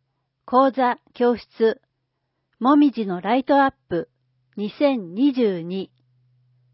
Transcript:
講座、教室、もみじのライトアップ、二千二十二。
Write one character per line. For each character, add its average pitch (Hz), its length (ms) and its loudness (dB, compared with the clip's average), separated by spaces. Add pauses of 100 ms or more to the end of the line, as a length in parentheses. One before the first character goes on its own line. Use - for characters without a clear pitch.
(460)
講 262 260 2
座、 247 280 -2 (140)
教 240 220 0
室、 - 460 -2 (800)
も 269 180 2
み 294 140 4
じ 220 140 -6
の 185 140 -6
ラ 202 180 -2
イ 269 60 -2
ト 277 180 2
ア 269 60 2
ッ 262 60 -4 (160)
プ、 170 200 -6 (460)
二 208 240 -8
千 247 340 -2
二 262 200 0
十 208 280 0
二。 185 300 -8 (840)